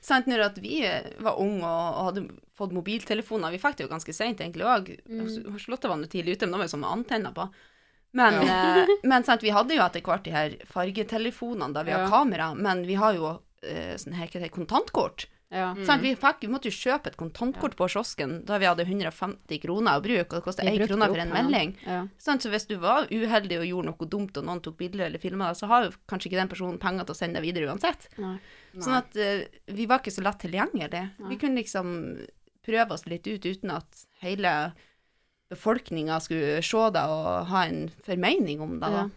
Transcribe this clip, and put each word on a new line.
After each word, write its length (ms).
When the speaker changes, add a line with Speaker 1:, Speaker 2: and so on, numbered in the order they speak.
Speaker 1:
sant, 240
når 120
at 120
vi, 240
eh, 260
var 160
unge 240
og, 360
og 100
hadde 140
fått 180
mobiltelefoner, 800
vi 80
fikk 180
det 60
jo 60
ganske 240
sent 280
egentlig 220
også. 320
Speaker 2:
Mm. 520
Speaker 1:
Charlotte 320
var 100
nå 100
tidlig 260
ute, 100
men 80
da 80
var 60
jo 60
sånn 100
med 120
antenner 380
på. 120
Men, 180
Speaker 3:
Ja. 120
Speaker 1:
eh, 40
men 240
sant, 160
vi 120
hadde 200
jo 80
etter 220
hvert 180
de 120
her 140
fargetelefonene 1040
da 80
vi 120
har 100
Speaker 2:
Ja. 60
Speaker 1:
kamera, 440
men 320
vi 80
har 180
jo, 260
eh, 320
sånn 200
her, 120
hva 120
heter 80
det, 80
kontantkort. 720
Speaker 2:
Ja. 240
Speaker 3:
Mm. 100
Speaker 1:
Sant, 160
vi 140
fikk, 260
vi 80
måtte 180
jo 60
kjøpe 340
et 100
kontantkort 580
Speaker 2:
Ja. 20
Speaker 1:
på 100
kiosken 580
da 120
vi 80
hadde 220
hundre 200
og 60
femti 480
kroner 380
å 40
bruke, 300
og 60
det 40
kostet 220
Speaker 2:
Vi 60
Speaker 1:
en 80
Speaker 2:
brukte 160
Speaker 1:
krone 100
for 60
Speaker 2:
opp 80
Speaker 1:
en 120
Speaker 2:
igjen. 200
Speaker 1:
melding. 240
Speaker 2:
Ja. 220
Speaker 1:
Sant, 240
så 80
hvis 180
du 100
var 300
uheldig 520
og 80
gjorde 180
noe 240
dumt, 280
og 60
noen 180
tok 160
bilder 280
eller 140
filmer, 340
så 140
har 180
jo 60
kanskje 220
ikke 100
den 80
personen 300
penger 260
til 80
å 40
sende 220
deg 40
videre 260
uansett. 380
Speaker 2:
Nei. 220
Speaker 1:
Sånn 120
Speaker 3:
Nei. 60
Speaker 1:
at, 200
eh, 280
vi 180
var 140
ikke 180
så 60
lett 160
tilgjengelig. 680
Speaker 2:
Nei. 100
Speaker 1:
Vi 80
kunne 240
liksom 640
prøve 260
oss 140
litt 220
ut 180
uten 260
at 340
hele 520
befolkningen 720
skulle 420
se 280
det 140
og 420
ha 200
en 220
formening 580
om 180
det, 100
da. 160
Speaker 2:
Ja. 120